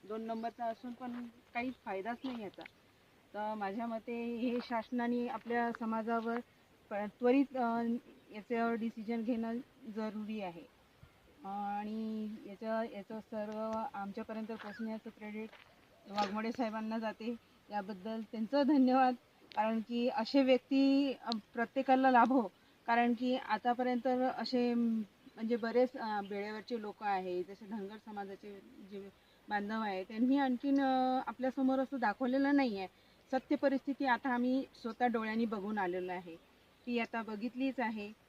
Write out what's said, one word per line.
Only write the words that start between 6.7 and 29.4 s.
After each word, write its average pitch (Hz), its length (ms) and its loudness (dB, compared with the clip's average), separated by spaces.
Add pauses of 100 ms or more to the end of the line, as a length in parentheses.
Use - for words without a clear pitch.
प-, 220 40 -6
त्वरित, 247 640 2
अ, 233 260 0 (480)
याच्यावर 233 420 -2
डिसिजन 226 500 -4
घेणं 226 340 -2 (380)
जरुरी 214 460 -6
आहे. 170 380 -10 (680)
आणि 214 840 -6 (160)
याचं, 220 460 -4
याचं 208 280 -12
सर्व 214 520 -6 (220)
आमच्यापर्यंत 214 540 -8
पोचण्याचं 220 600 -8
क्रेडिट 214 400 -10 (600)
वाघमोडे 208 400 -2
साहेबांना 220 480 -2
जाते, 220 360 -4 (340)
याबद्दल 208 520 -6
त्यांचं 226 420 0
धन्यवाद. 254 520 8 (400)
कारण 226 240 2
की 240 300 0
असे 269 340 2
व्यक्ती, 269 680 4
अ, - 160 -8 (240)
प्रत्येकाला 262 580 4
लाभो, 240 360 6 (400)
कारण 240 260 4
की 247 220 0
आतापर्यंत 247 720 0 (300)
असे, 240 360 2
म, 233 280 2 (340)
म्हणजे 226 200 -2
बरेच, 240 420 2
अ, 214 320 -2
बेड्यावरचे 214 520 -6
लोक 208 220 -10
आहे, 185 400 -2
जसे 196 220 -12
धनगर 202 400 -8
समाजाचे 202 540 -12 (320)
जे 196 180 -12 (400)